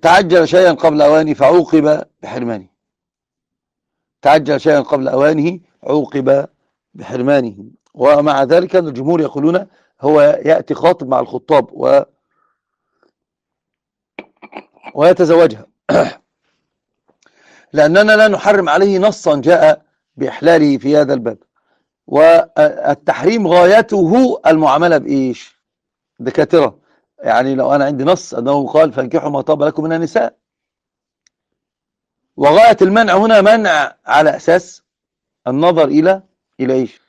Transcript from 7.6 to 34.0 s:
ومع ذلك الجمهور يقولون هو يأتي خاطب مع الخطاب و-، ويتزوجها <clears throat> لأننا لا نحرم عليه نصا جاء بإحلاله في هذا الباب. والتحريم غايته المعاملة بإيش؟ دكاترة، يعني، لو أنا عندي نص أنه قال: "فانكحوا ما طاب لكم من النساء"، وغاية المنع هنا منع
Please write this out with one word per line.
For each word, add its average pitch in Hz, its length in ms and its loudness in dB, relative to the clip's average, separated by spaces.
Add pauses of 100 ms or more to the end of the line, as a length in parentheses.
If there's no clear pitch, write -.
ومع 143 480 0
ذلك 170 340 0
الجمهور 156 440 -4
يقولون 156 460 -4 (340)
هو 147 200 2
يأتي 147 540 0
خاطب 160 340 -2
مع 127 120 -2
الخطاب 127 520 -2
و-، 135 300 0 (3000)
ويتزوجها 165 720 2 (240)
<clears throat> - 300 -4 (1500)
لأننا 180 440 2
لا 220 120 4
نحرم 196 400 -2
عليه 196 300 0
نصا 180 420 -2
جاء 156 420 2 (340)
بإحلاله 143 640 0
في 139 180 -2
هذا 143 180 0
الباب. 113 240 -8 (680)
والتحريم 160 1400 0
غايته 190 1000 2
المعاملة 156 520 2
بإيش؟ 131 600 -6 (640)
دكاترة، 131 580 -2 (400)
يعني، 127 360 -2
لو 131 200 -2
أنا 143 100 0
عندي 139 200 -6
نص 175 300 -4
أنه 139 320 -4
قال: 151 260 0
"فانكحوا 139 380 -6
ما 143 100 -6
طاب 147 220 -4
لكم 151 220 -4
من 160 80 -6
النساء"، 165 440 -4 (2000)
وغاية 175 460 4
المنع 190 340 0
هنا 214 240 2
منع 190 540 0 (120)